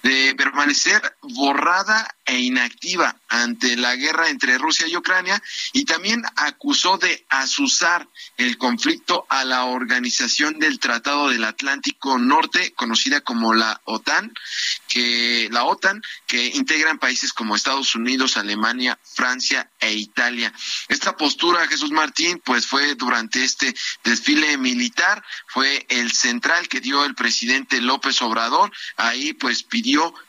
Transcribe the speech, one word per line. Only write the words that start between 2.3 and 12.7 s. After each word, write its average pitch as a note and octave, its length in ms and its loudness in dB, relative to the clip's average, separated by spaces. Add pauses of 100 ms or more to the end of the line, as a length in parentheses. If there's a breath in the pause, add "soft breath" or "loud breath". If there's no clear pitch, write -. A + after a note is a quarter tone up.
inactiva B2+ 760 0 (140)
ante A#2+ 480 0
la B2 180 2
guerra D#3+ 340 0
entre B2+ 300 2
Rusia D#3+ 300 0
y E3+ 80 -2
Ucrania, F#3 440 0 (320 loud breath)
y C#4 120 2
también G3+ 400 -2 (100)
acusó D3+ 640 0
de F3 300 0
azuzar C#3+ 800 0 (300 loud breath)
el B2 200 0
conflicto B2+ 720 0
a C3+ 160 0
la B2+ 220 0
Organización B2+ 920 -2
del D3+ 220 0
Tratado C#3+ 480 0
del A#2 160 2
Atlántico C3+ 720 -2
Norte, D#3 540 2